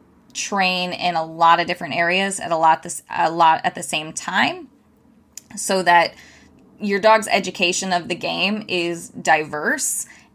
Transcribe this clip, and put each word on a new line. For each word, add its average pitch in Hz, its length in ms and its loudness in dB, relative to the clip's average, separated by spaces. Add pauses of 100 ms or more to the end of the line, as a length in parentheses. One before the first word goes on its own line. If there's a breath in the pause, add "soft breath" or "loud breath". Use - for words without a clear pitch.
(340)
train 185 580 -2
in 175 240 -2
a 160 100 -2
lot 165 360 4
of 165 60 -2
different 175 280 -6
areas 185 440 0
at 165 120 -6
a 165 60 2
lot 160 260 4
this, - 260 -12
a 170 220 0
lot 165 320 4
at 175 100 -2
the 170 100 -12
same 156 280 -6
time, 254 560 -4 (880)
so 190 260 -2
that 175 320 4 (640 loud breath)
your 202 220 -2
dog's 214 300 4
education 185 640 -2
of 170 160 -2
the 180 60 -4
game 175 520 -4
is 170 420 -4
diverse. 160 960 -2 (280 loud breath)